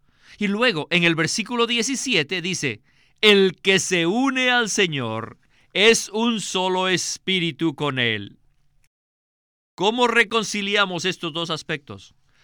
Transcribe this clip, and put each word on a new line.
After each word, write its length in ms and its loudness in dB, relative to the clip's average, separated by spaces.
Y 80 0
luego, 440 0
en 140 2
el 100 4
versículo 520 -2
diecisiete 760 -2
dice, 400 -6
"El 420 6
que 180 4
se 260 0
une 440 0
al 200 0
Señor 680 -4
es 360 4
un 300 -2
solo 480 -2
espíritu 840 -2
con 240 -4
Él". 400 -4
¿Cómo 340 2
reconciliamos 960 0
estos 300 -4
dos 160 -6
aspectos? 640 -10